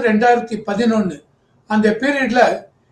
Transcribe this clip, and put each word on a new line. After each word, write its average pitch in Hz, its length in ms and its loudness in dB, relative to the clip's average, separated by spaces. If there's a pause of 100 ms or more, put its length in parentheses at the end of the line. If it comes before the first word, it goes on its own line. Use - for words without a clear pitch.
ரெண்டாயிரத்தி 226 680 0
பதினொன்னு 208 580 -2 (420)
அந்த 214 240 0
பீரியட்ல 254 520 0 (500)